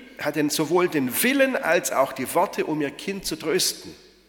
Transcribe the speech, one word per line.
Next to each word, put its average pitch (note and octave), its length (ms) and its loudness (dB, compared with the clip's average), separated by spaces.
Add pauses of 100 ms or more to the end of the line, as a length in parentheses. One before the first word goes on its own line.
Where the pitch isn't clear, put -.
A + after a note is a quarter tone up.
(180)
hat D3+ 180 -4
den, D3+ 120 2
sowohl E3 400 2
den C3 340 0
Willen C4+ 340 4
als E3 360 2
auch C3+ 200 2
die B2+ 220 -6
Worte, F#3+ 320 0
um D3+ 140 -2
ihr C#3 100 -2
Kind G3 360 -8
zu D#3+ 100 -6
trösten. C#3+ 580 -2 (340)